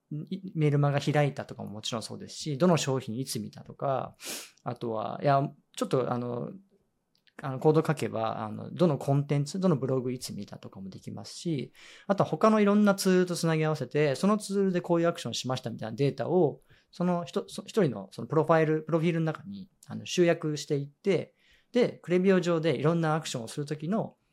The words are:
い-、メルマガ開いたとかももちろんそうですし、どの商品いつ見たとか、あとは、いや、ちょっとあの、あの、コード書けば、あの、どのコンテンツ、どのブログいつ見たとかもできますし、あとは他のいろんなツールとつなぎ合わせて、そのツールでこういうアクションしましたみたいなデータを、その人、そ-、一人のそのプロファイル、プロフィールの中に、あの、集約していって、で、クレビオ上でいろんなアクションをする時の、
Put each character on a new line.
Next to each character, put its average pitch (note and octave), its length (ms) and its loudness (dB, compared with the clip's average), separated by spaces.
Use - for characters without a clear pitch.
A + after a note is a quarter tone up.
い-、 F#3 100 -6
メ D3+ 160 4
ル C#3+ 80 4
マ C#3+ 120 4
ガ C#3 100 0
開 D3 280 2
い C3+ 60 -4
た G#2+ 100 -8
と - 100 -14
か G#2+ 80 -12
も G#2 60 -10
も G#2 140 -12
ち - 100 -6
ろ A#2 60 -2
ん G#2+ 40 -4
そ - 140 -10
う - 20 -12
で G2 120 -16
す - 60 -16
し、 D3 200 -6
ど E3+ 100 4
の E3+ 120 6
商 C3+ 200 -2
品 A2+ 200 -6
い C3+ 80 -6
つ - 120 -6
見 G#2 120 -8
た - 120 -18
と - 120 -18
か、 - 420 -4
あ A#2+ 100 -6
と A#2 180 -6
は、 A2 300 -6
い - 40 -2
や、 C#3 200 4
ち - 60 -6
ょ A3+ 40 -2
っ - 40 -6
と C3 200 0
あ B2 60 -2
の、 A#2+ 340 -6
あ C#3 80 -6
の、 C3 80 -6
コ D#3 120 4
ー - 20 8
ド D#3 140 4
書 D#3 80 2
け A#2 140 -4
ば、 A2 360 -4
あ G#2+ 60 -6
の、 G#2+ 220 -10
ど E3+ 140 2
の C#3 120 2
コ C#3 160 0
ン C#3+ 120 2
テ D3 100 0
ン C#3+ 80 0
ツ、 F#3+ 160 -8
ど F#3 80 2
の D#3 80 4
ブ B2 120 -2
ロ C3 120 0
グ B2 120 -2
い B2+ 60 -6
つ - 160 -10
見 G2+ 120 -10
た - 120 -14
と A#2+ 120 -16
か G2 100 -16
も F#2+ 100 -12
で G2 100 -16
き G#2+ 100 -14
ま G#2+ 140 -10
す - 100 -16
し、 D#3 380 -4
あ G3+ 80 2
と - 100 4
は - 60 -2
他 G#3+ 200 4
の G#3+ 100 6
い G#3 40 6
ろ G3+ 100 6
ん G#3 100 6
な G3 100 6
ツ F#3+ 160 2
ー F#3 100 6
ル F3+ 60 4
と F3 100 -4
つ E3 100 0
な D#3+ 100 4
ぎ D#3 80 2
合 D#3 60 2
わ D3+ 60 0
せ C3+ 100 -4
て、 D3 280 2
そ F#3+ 120 0
の G#3 120 4
ツ G3 200 -4
ー G3 80 4
ル F#3+ 60 2
で F3 80 0
こ F3 140 0
う E3+ 80 4
い - 20 4
う E3+ 40 4
ア E3 40 4
ク - 80 -12
シ - 60 -8
ョ A#2 40 -6
ン A2+ 40 -6
し - 140 -4
ま B2+ 80 0
し - 40 -6
た A#2 100 -6
み - 80 -8
た A2+ 100 -6
い - 20 -6
な A2+ 60 -8
デ C#3 160 2
ー - 20 -18
タ A#2+ 140 -6
を、 D#3+ 320 2
そ - 140 -6
の F3 200 0
人、 - 240 -4
そ-、 - 180 -12
一 - 160 0
人 C#3+ 80 4
の G2 220 -8
そ - 100 -12
の - 60 -10
プ C#3+ 80 -2
ロ D#3 80 6
フ E3 80 4
ァ D#3+ 100 6
イ D#3 40 2
ル、 D#3 160 2
プ D#3 100 -8
ロ E3 80 4
フ D#3+ 60 0
ィ F3 40 2
ー - 20 2
ル E3 80 -2
の D#3+ 60 0
中 - 180 -4
に、 G2 240 -12
あ A2 100 -12
の、 A2 100 -12
集 F3+ 180 2
約 E3 320 2
し D3 100 -10
て D3 100 -2
い C#3 80 -4
っ - 20 -8
て、 D3 480 -2
で、 A#3+ 300 0
ク - 80 -8
レ F3+ 100 4
ビ F#3+ 120 6
オ F#3 80 4
上 E3 200 2
で D3+ 160 2
い C3 60 -4
ろ D#3 120 4
ん E3+ 60 2
な D#3 140 2
ア D#3+ 60 0
ク - 60 -8
シ - 100 -6
ョ A#2+ 40 -6
ン A2+ 40 -8
を A2+ 40 -12
す - 100 -10
る D3 80 -4
時 D3+ 220 -6
の、 G3 260 -2